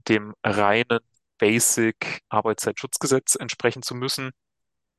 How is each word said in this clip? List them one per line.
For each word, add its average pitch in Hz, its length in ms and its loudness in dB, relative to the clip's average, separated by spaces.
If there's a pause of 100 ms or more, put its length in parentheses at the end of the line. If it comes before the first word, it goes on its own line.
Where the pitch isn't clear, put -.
dem 107 260 0 (100)
reinen 107 560 2 (380)
Basic-Arbeitszeitschutzgesetz 113 2000 0
entsprechen 123 480 -4
zu - 120 -8
müssen. 131 360 -6 (680)